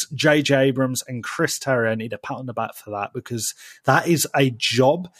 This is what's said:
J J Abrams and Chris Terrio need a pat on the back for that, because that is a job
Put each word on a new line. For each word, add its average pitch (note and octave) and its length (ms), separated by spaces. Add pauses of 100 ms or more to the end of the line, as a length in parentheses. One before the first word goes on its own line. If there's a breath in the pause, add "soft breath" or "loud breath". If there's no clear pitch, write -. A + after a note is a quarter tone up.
(120)
J D3+ 300
J C#3 240
Abrams C3 400
and B2 160
Chris - 360
Terrio A#2 380
need A2+ 160
a G#2 60
pat - 180
on C3 100
the B2 60
back A2+ 220
for - 160
that, G2+ 240
because A2+ 400 (300 loud breath)
that D#3 240
is E3+ 260
a C#3 220
job C3+ 520 (120)